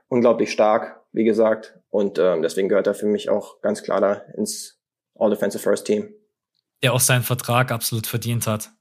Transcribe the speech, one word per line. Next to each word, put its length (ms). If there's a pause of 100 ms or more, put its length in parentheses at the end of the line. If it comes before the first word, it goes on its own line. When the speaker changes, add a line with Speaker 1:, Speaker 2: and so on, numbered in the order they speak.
Speaker 1:
unglaublich 440
stark, 500 (120)
wie 100
gesagt, 520 (140)
und, 300
ähm, 220
deswegen 260
gehört 200
er 60
für 120
mich 240
auch 320
ganz 200
klar 200
da 200 (160)
ins 420 (380)
All-Defensive 460
First 240
Team. 220 (760)
Speaker 2:
Der 100
auch 60
seinen 240
Vertrag 480
absolut 340
verdient 420
hat, 340